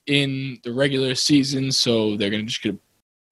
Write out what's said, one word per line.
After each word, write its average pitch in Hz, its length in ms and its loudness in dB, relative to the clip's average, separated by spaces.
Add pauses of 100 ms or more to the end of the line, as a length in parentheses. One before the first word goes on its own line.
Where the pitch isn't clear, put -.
in 135 560 0
the 120 100 -8
regular 131 440 0
season, 135 560 2
so 110 440 2
they're 101 140 0
gonna 107 140 -4
just 117 180 -6
gonna 104 160 -4 (540)